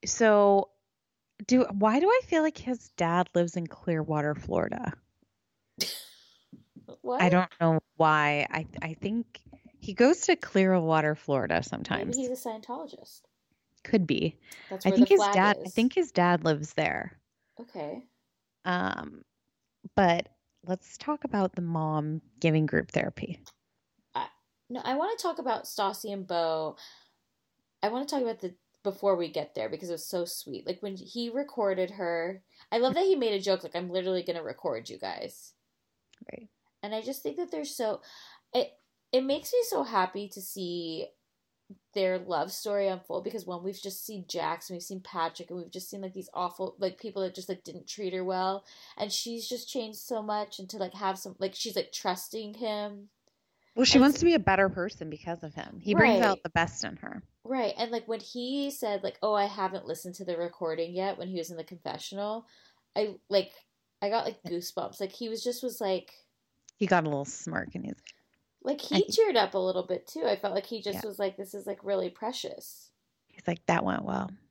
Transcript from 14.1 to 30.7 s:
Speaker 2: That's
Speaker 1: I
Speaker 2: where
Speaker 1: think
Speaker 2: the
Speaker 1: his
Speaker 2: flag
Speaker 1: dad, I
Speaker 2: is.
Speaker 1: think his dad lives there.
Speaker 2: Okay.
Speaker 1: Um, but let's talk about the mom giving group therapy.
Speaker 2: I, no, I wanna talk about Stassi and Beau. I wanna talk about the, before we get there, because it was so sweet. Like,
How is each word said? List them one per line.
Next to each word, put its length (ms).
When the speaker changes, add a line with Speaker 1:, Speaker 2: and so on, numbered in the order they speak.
Speaker 2:
That's 160
Speaker 1:
I 40
Speaker 2:
where 80
Speaker 1:
think 0
Speaker 2:
the 100
Speaker 1:
his 180
Speaker 2:
flag 20
Speaker 1:
dad, 360
I 40
Speaker 2:
is. 20
Speaker 1:
think 240
his 180
dad 320
lives 300
there. 440
Speaker 2:
Okay. 500
Speaker 1:
Um, 580
but 320
let's 320
talk 260
about 300
the 80
mom 600
giving 260
group 260
therapy. 500
Speaker 2:
I, 140
no, 160
I 100
wanna 220
talk 220
about 260
Stassi 480
and 140
Beau. 500
I 60
wanna 180
talk 160
about 180
the, 140
before 320
we 120
get 260
there, 140
because 200
it 40
was 140
so 180
sweet. 420
Like, 160